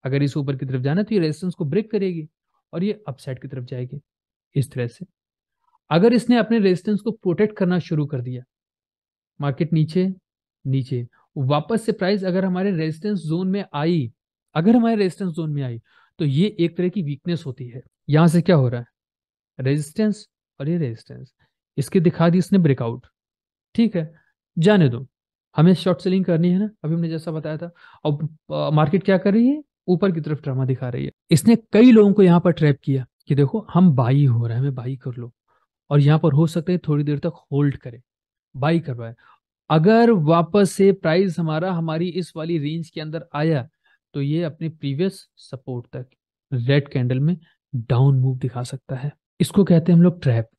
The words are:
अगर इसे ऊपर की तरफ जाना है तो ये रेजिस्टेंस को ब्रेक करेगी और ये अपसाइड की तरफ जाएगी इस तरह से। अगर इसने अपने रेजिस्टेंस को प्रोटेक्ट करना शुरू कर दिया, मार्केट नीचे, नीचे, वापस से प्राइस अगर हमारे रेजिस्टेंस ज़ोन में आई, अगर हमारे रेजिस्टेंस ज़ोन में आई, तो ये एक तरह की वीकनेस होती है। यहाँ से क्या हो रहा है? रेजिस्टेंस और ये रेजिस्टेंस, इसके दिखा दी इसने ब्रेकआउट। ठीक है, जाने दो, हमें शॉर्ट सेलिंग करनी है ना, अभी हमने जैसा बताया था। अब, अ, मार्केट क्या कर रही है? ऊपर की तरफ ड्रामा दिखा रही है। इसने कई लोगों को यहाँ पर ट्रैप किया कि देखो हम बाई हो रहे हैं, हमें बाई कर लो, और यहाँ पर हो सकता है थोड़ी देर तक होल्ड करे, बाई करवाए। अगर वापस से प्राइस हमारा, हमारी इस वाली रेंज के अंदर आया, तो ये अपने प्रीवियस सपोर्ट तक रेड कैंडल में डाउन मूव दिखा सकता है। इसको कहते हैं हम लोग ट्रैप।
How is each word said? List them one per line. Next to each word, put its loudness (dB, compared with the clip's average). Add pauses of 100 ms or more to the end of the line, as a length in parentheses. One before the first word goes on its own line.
अगर -2
इसे -2
ऊपर -4
की -10
तरफ -6
जाना -2
है -2
तो -6
ये 2
रेजिस्टेंस -4
को -6
ब्रेक -4
करेगी -4 (460)
और -4
ये -6
अपसाइड -12
की -16
तरफ -12
जाएगी -10 (540)
इस -2
तरह -6
से। -14 (840)
अगर 4
इसने 2
अपने 2
रेजिस्टेंस 0
को -4
प्रोटेक्ट -2
करना 0
शुरू -4
कर -8
दिया, -10 (1000)
मार्केट -2
नीचे, 0 (540)
नीचे, -4 (300)
वापस -2
से -4
प्राइस -2
अगर -2
हमारे -2
रेजिस्टेंस -4
ज़ोन -4
में -4
आई, -2 (420)
अगर 2
हमारे 2
रेजिस्टेंस -4
ज़ोन -6
में -4
आई, -8 (380)
तो -2
ये 0
एक -2
तरह -2
की -6
वीकनेस -6
होती -12
है। -16 (280)
यहाँ 6
से 4
क्या 4
हो 4
रहा -6
है? -16 (720)
रेजिस्टेंस -2 (320)
और -6
ये -2
रेजिस्टेंस, -10 (440)
इसके 0
दिखा 2
दी 2
इसने 2
ब्रेकआउट। 0 (720)
ठीक 2
है, -4 (440)
जाने 4
दो, -8 (480)
हमें 6
शॉर्ट -2
सेलिंग 0
करनी 0
है 2
ना, -2 (140)
अभी -2
हमने -4
जैसा -8
बताया -8
था। -12 (340)
अब, -4 (140)
अ, -4
मार्केट 0
क्या 2
कर 0
रही 4
है? -2 (240)
ऊपर 0
की -4
तरफ -6
ड्रामा -4
दिखा -4
रही -8
है। -8 (200)
इसने 4
कई 6
लोगों 6
को 4
यहाँ 6
पर 0
ट्रैप 2
किया -2 (220)
कि 0
देखो 0
हम 6
बाई 2
हो 2
रहे -6
हैं, -2
हमें -4
बाई -8
कर -12
लो, -14 (560)
और 4
यहाँ 4
पर 2
हो 4
सकता -4
है 0
थोड़ी -2
देर -4
तक -6 (200)
होल्ड 0
करे, -18 (540)
बाई 0
करवाए। -10 (540)
अगर 4
वापस 2
से 4
प्राइस 0
हमारा, -4
हमारी -4
इस -8
वाली -6
रेंज -6
के -14
अंदर -10
आया, -2 (440)
तो -6
ये -2
अपने -8
प्रीवियस -6
सपोर्ट -14
तक -14 (460)
रेड 0
कैंडल -2
में 0 (380)
डाउन 2
मूव 0
दिखा -8
सकता -12
है। -8 (280)
इसको 2
कहते 4
हैं 8
हम 8
लोग 2
ट्रैप। 0